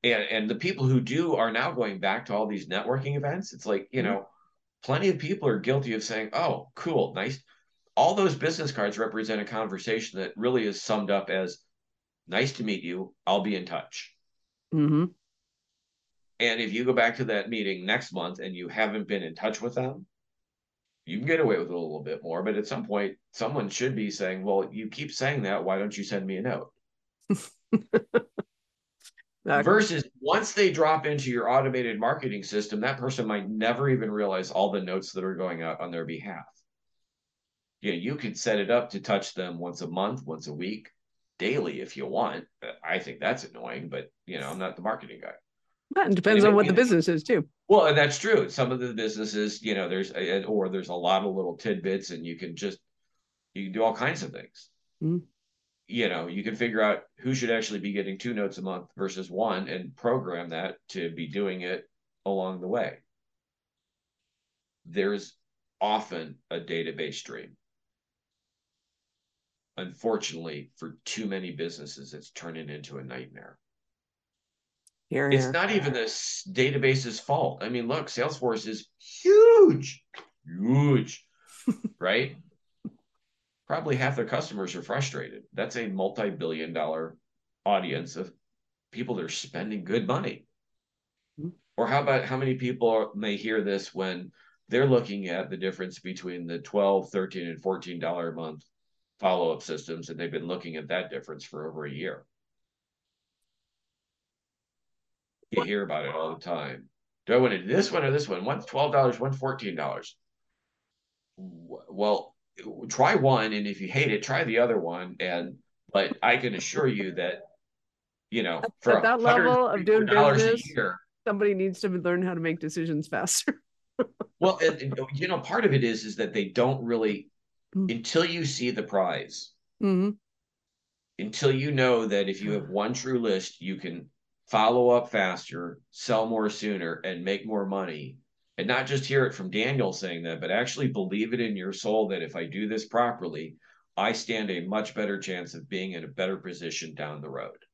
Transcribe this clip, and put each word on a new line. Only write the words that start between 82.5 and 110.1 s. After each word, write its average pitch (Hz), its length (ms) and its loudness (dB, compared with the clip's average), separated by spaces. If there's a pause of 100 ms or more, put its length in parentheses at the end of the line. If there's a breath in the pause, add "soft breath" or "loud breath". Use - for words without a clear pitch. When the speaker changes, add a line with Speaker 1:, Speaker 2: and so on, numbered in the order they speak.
Speaker 1:
Probably 151 300 -2
half 135 200 0
their 117 80 0
customers 95 500 -4
are 87 80 -8
frustrated. 107 600 -6 (100)
That's 104 240 -4
a 117 120 -4
multi-billion 82 840 -4
dollar 80 460 -4 (480)
audience 92 500 0
of - 160 -8 (600)
people 120 240 -6
that 82 100 -6
are - 20 -10
spending 98 560 -8
good 101 220 0
money. 156 400 -4 (920)
Speaker 2:
Mm-hmm. 165 120 -8 (260)
Speaker 1:
Or 113 100 0
how 135 140 2
about 131 240 2
how 131 140 -2
many 131 160 0
people 120 600 2
may 104 220 -2
hear 110 260 0
this 98 320 -2
when 92 380 -4 (380 soft breath)
they're 127 180 4
looking 101 400 2
at 90 220 -4
the 90 80 -8
difference 92 400 -4
between 90 480 -10
the 85 140 -6
twelve, 98 500 2
thirteen, 95 360 -4
and 80 140 -10
fourteen 87 400 -4
dollar 85 300 -4
a 80 40 -12
month 80 300 -10 (560)
follow-up 92 420 2
systems, 82 460 -10
and 80 100 -12
they've 82 140 -6
been 80 140 -6
looking 85 300 -8
at 73 120 -12
that 90 220 -4
difference 73 340 -12
for 78 240 -12
over 78 160 -10
a - 80 -10
year? - 320 -10 (3250)
You 113 100 0
Speaker 2:
What? 95 60 -4
Speaker 1:
hear 101 160 -2
about 78 220 -4
it 71 100 -6
all 80 200 -4
the 80 60 -14
time. 73 480 -8 (380)
"Do 113 80 2
I 123 40 8
want 123 140 6
to 92 60 -2
do 90 80 -8
this 180 240 2
one 165 140 0
or 135 60 2
this 143 180 0
one? 92 160 -4
One's 135 220 -4
twelve 139 260 0
dollars, 131 260 4
one's 135 200 -2
fourteen 127 360 -4
dollars." - 420 -6 (1200)